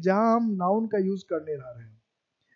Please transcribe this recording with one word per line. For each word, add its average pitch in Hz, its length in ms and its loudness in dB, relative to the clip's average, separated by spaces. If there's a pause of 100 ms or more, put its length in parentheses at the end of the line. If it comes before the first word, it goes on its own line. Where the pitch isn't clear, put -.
जहां 208 340 4
हम 233 220 0
noun 196 300 2
का 214 120 0
यूज़ 190 300 -2
करने 156 280 -4
जा 131 140 -14
रहे 120 120 -18
हैं 110 160 -20 (560)